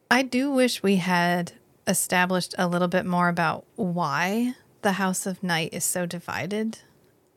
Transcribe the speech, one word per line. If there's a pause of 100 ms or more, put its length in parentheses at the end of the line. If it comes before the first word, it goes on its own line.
(120)
I
do
wish
we
had (340)
established
a
little
bit
more
about (100)
why (300)
the
House
of
Night
is
so
divided, (580)